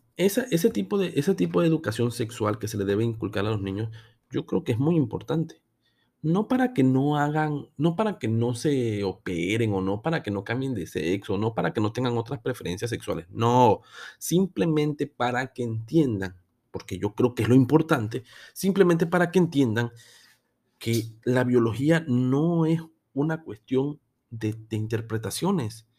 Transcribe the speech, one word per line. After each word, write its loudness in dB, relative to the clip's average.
esa, 0
ese 4
tipo -2
de, -2
ese 2
tipo 0
de 4
educación 0
sexual -4
que -6
se -8
le -2
debe 2
inculcar -2
a 0
los -4
niños, -4
yo -4
creo -2
que -2
es -2
muy 2
importante. -2
No 0
para 0
que 2
no 2
hagan, -2
no 0
para 0
que -4
no 0
se 0
operen, -2
o 0
no -2
para -2
que -4
no -4
cambien -4
de -6
sexo, -2
no -2
para -2
que -2
no 0
tengan -2
otras -6
preferencias -6
sexuales. -6
No, 4
simplemente 0
para -4
que -6
entiendan, 0
porque -10
yo -2
creo 2
que 0
es 2
lo 8
importante, 2
simplemente 2
para 2
que 2
entiendan 2
que -4
la 2
biología 2
no 2
es 2
una -2
cuestión -4
de, -4
de -6
interpretaciones, -4